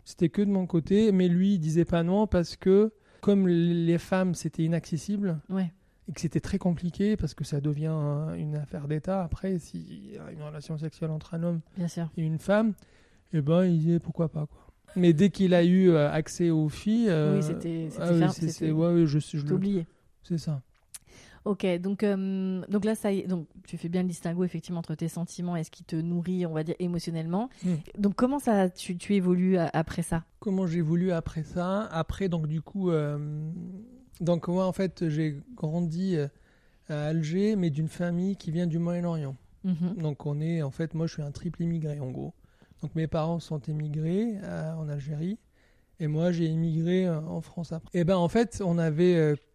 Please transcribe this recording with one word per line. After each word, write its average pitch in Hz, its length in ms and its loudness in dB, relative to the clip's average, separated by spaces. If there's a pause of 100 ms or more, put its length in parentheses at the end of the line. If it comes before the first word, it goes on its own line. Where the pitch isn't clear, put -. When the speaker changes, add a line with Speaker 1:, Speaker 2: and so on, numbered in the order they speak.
Speaker 1:
C'était - 240 0
que - 120 0
de 202 80 2
mon 190 160 2
côté, 196 460 2
mais 185 180 4
lui, 185 260 4
il 180 40 0
disait 160 260 2
pas 170 180 0
non 190 240 2
parce 175 300 0
que, 202 340 6 (300)
comme 196 260 4
l-, 170 380 4
les 170 120 4
femmes, 185 380 0
c'était - 280 -4
inaccessible, 170 760 -2 (100)
Speaker 2:
Ouais. 185 220 -2 (380)
Speaker 1:
et - 20 -6
que - 80 -12
c'était 160 220 -2
très - 160 -2
compliqué, 180 580 0
parce 165 180 -2
que 151 120 -10
ça 143 160 -4
devient 151 240 -2
un, 156 480 -2
une 151 220 -4
affaire 147 340 -8
d'État, 185 340 -2
après, 185 360 -4
s'il - 520 -14
y - 60 -14
a 156 140 -14
une 160 100 -12
relation 151 360 -8
sexuelle 160 340 -6
entre 156 240 -8
un 165 80 -4
homme 170 180 -2 (160)
Speaker 2:
Bien 175 100 -2
sûr. 165 300 -6
Speaker 1:
et 170 40 -2
une 160 180 0
femme, 208 340 2 (580)
eh 165 80 2
ben, 160 260 4
il 170 140 4
disait, « 165 220 4
Pourquoi 165 260 -2
pas, 151 200 -6
quoi ? » - 120 -20 (380)
Mais 175 160 8
dès 180 160 6
qu'il 180 240 2
a 175 100 6
eu, 180 260 8
euh, 151 220 6
accès 160 380 0
aux 156 180 2
filles, 220 420 0
euh, 156 280 4
Speaker 2:
Oui, - 60 2
c'était, 165 460 -4
c'était 175 140 -8
Speaker 1:
ah 175 80 2
oui, 170 80 6
Speaker 2:
ferme, 180 120 4
Speaker 1:
c'est, 175 100 -8
Speaker 2:
c'était 165 100 0
Speaker 1:
c'est, 160 200 -2
ouais, 165 220 2
ouais, 170 120 6
je, 151 140 2
je 147 260 -4
le 151 100 0
Speaker 2:
oublié. 190 320 0 (340)
Speaker 1:
C'est 175 160 -4
ça. 147 240 -6 (840)
Speaker 2:
Ok, 202 200 -2 (160)
donc, 196 220 -2
euh, 190 680 0
donc 202 160 0
là, 220 100 2
ça 214 160 0
y 196 80 0
est, - 80 -4
donc 175 200 -2 (200)
tu - 100 -10
fais 170 120 -6
bien 180 140 0
le 180 40 2
distinguo, 175 380 -2
effectivement, 175 340 -6
entre 165 160 -6
tes 165 140 -2
sentiments 175 480 -6
et 160 80 -2
ce - 60 -12
qui - 120 -20
te - 140 -6
nourrit, 175 480 -2
on 160 80 -4
va 156 100 -2
dire, 165 160 -4
émotionnellement. 175 680 -4 (160)
Speaker 1:
Hmm. 180 80 0 (240)
Speaker 2:
Donc 202 180 2
comment 269 240 2
ça, 202 300 2
tu, - 260 -8
tu 202 200 0
évolues 185 420 4
a-, 165 160 0
après 165 300 -2
ça ? 165 200 -2 (160)
Speaker 1:
Comment 190 280 0
j'évolue 170 440 2
après 160 320 -4
ça ? 180 440 -2
Après, 165 420 -2
donc, 165 180 0
du 156 140 -2
coup, 185 300 -2
euh, 147 260 0 (1040)
donc 170 260 0
moi, 185 200 2
en 180 40 0
fait, 180 380 -2
j'ai 151 320 -2 (140)
grandi, 170 600 -2
euh, 143 120 0 (600)
à 147 200 -4
Alger, 165 500 0
mais 175 140 2
d'une 156 180 -2
famille 180 480 -2
qui - 140 -8
vient 175 160 0
du 160 120 0
Moyen-Orient. 170 560 -2 (300)
Speaker 2:
Mhm. 175 360 0
Speaker 1:
Donc 151 240 -4
on 147 140 -2
est, 160 220 0
en 139 100 -2
fait, 165 220 -4
moi, 160 140 0
je 156 80 -10
suis 156 80 -6
un 143 80 -8
triple 170 320 -6
immigré, 156 360 -2
en 131 120 -6
gros. 139 220 -8 (480)
Donc 151 140 -6
mes 160 120 0
parents 165 320 -2
sont 156 200 -6
émigrés, 156 840 -2
euh, 165 320 -6
en 156 120 -6
Algérie, 147 520 -6 (600)
et 160 80 -2
moi, 156 240 2
j'ai 170 140 0
émigré, 165 600 2
euh, 165 140 0
en 170 220 -6
France - 320 -10
après. 165 260 -8
Et 175 60 4
ben, 190 120 4
en 175 120 4
fait, 226 360 0
on 170 120 2
avait, 165 380 4
euh, 156 200 4 (200)